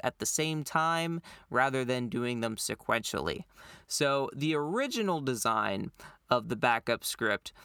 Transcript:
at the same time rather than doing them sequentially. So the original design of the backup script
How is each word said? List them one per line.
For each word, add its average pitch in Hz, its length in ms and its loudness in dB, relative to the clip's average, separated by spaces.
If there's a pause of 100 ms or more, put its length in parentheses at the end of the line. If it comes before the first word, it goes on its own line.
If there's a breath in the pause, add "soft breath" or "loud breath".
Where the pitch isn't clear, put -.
at - 160 -2
the - 60 -4
same 156 380 0
time 165 580 0 (280 loud breath)
rather 131 340 2
than 123 240 0
doing 120 320 -2
them 113 160 -2
sequentially. - 880 -2 (440 loud breath)
So 139 460 2
the 151 220 0
original 196 640 0
design 110 720 0 (380 loud breath)
of 120 180 2
the 123 80 0
backup 117 480 2
script - 480 0 (120 loud breath)